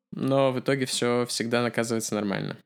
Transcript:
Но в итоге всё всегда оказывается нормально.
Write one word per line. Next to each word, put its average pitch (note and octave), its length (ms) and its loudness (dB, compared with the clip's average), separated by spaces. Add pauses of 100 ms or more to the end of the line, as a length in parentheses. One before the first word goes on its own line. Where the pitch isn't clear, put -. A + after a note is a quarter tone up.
(120)
Но C3+ 400 2
в B2+ 80 -2
итоге C3+ 260 0
всё A#2+ 400 0
всегда A#2+ 380 0
оказывается A2+ 500 -2
нормально. G2+ 520 -2